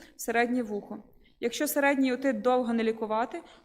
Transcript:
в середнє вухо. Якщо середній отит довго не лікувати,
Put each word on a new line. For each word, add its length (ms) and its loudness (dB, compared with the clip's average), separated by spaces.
в 60 -16
середнє 420 0
вухо. 400 -8
Якщо 260 -2
середній 460 2
отит 280 0
довго 320 2
не 100 0
лікувати, 580 -2